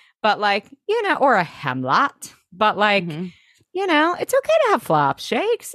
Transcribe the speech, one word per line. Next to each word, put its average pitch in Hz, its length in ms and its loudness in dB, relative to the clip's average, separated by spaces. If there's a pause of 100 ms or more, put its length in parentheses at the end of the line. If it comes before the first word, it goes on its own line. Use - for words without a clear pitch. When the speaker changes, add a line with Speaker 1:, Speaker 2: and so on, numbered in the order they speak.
(220)
Speaker 1:
But, 208 160 0
like, 202 280 -2 (200)
you 453 160 0
know, 392 140 -2
or 254 200 4
a 185 80 2
Hemlock. 139 800 -2 (280)
But, 208 240 0
like, 202 280 2
Speaker 2:
Mm-hmm. 170 220 -8 (460)
Speaker 1:
you 381 140 -4
know, 330 340 2
it's - 140 -4
okay 554 180 0 (140)
to 427 60 2
have - 100 0
flops, 143 420 0
Shakes. 392 500 -4